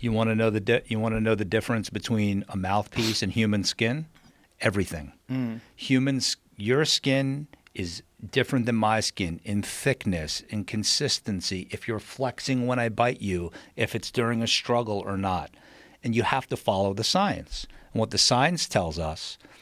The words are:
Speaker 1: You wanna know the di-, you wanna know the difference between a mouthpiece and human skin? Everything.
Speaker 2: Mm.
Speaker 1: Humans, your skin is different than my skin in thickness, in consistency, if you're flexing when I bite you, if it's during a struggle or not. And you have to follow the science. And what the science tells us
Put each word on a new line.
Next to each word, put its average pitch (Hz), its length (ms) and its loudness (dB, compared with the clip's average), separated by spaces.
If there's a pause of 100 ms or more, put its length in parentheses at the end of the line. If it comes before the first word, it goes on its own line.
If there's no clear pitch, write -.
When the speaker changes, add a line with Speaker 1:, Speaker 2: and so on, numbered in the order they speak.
Speaker 1:
You 117 100 0
wanna 110 240 2
know 113 160 4
the 107 80 0
di-, 107 280 2
you 110 120 -2
wanna 110 220 0
know 110 160 4
the 104 80 -2
difference 107 460 0
between 101 580 0
a - 80 -8
mouthpiece 104 640 0
and 98 100 -2
human 107 300 2
skin? 123 440 0 (540)
Everything. 87 520 0 (180)
Speaker 2:
Mm. 120 300 -2 (160)
Speaker 1:
Humans, 131 600 0 (200)
your 123 280 2
skin 135 600 0 (260)
is 87 300 -8 (280)
different 127 360 2
than 120 100 0
my 110 240 4
skin 85 440 -4
in 104 180 -2
thickness, 92 880 -2
in 107 140 -4
consistency, 101 1080 -2
if - 180 -8
you're 110 100 -2
flexing 127 680 -2
when 123 120 2
I 117 100 2
bite 117 340 2
you, 90 280 -2 (260)
if - 180 -2
it's - 160 -6
during 117 320 2
a 113 40 0
struggle 110 600 0
or 98 100 -4
not. 95 340 -2 (540)
And 117 100 0
you 117 100 4
have 135 240 0
to 123 80 -4
follow 98 380 2
the 107 100 -4
science. 185 640 -2 (260)
And 110 80 0
what 113 100 0
the 101 80 -2
science 151 500 4
tells 82 300 0
us 78 400 -6 (240)